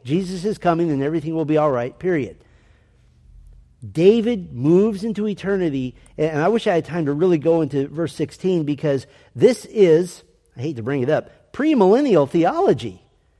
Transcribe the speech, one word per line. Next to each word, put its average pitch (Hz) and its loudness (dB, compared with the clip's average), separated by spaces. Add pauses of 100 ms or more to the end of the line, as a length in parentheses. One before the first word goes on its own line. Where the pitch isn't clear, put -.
Jesus 175 -4
is 208 -4
coming 170 0
and 139 0
everything 156 -4
will 160 -2
be 151 0
all 151 2
right, 123 -4
period. 156 -4 (1500)
David 196 2
moves 175 0
into 214 -4
eternity, 175 -4 (220)
and 151 -2
I 160 2
wish 226 0
I 202 0
had 160 0
time 165 -6
to 139 -2
really 170 0
go 165 2
into 143 -4
verse 156 -8
sixteen, 170 -4
because 139 -4 (280)
this 214 2
is 180 4 (340)
I 123 -12
hate 143 -6
to 113 -10
bring 131 -4
it 123 -2
up, - -4
premillennial 233 4
theology, 160 0 (380)